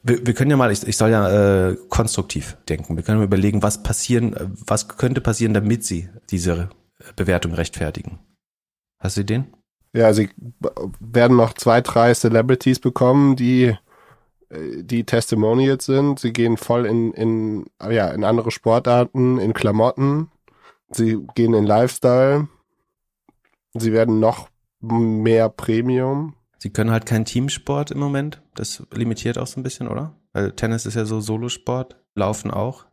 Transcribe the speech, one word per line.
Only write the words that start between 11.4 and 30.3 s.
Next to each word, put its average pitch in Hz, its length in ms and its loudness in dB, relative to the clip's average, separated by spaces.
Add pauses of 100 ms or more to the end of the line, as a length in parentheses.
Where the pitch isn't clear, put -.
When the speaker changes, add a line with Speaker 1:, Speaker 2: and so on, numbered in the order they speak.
Speaker 2:
zwei, 120 300 2
drei 117 320 4
Celebrities 123 680 2
bekommen, 131 560 4
die, 127 400 2 (720)
äh, 78 340 -12
die 117 220 -4
Testimonials 123 800 0
sind. 139 340 0
Sie 117 140 -4
gehen 117 240 2
voll 120 300 -2
in, 113 260 0
in, 110 540 -4 (240)
ja, 107 180 2
in 95 160 -4
andere 113 280 0
Sportarten, 123 840 2
in 107 140 -2
Klamotten. 131 800 0 (600)
Sie 113 280 0 (160)
gehen 117 180 2
in 107 140 4
Lifestyle. 127 840 2 (1300)
Sie 113 180 -2
werden 113 260 2
noch 110 300 0 (320)
mehr 113 680 2
Premium. 127 840 -2 (260)
Speaker 1:
Sie 104 80 -8
können 107 200 -2
halt 113 160 -2
keinen 110 180 0
Teamsport 139 680 -4
im 139 80 -6
Moment. 143 440 -4 (120)
Das - 280 -10 (100)
limitiert 117 460 -4
auch 123 80 -6
so - 120 -12
ein 131 40 -8
bisschen, 127 260 -8
oder? 151 260 -8 (200)